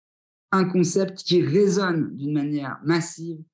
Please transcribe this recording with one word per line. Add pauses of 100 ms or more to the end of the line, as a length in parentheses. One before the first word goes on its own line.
(540)
un
concept
qui
résonne
d'une
manière
massive (100)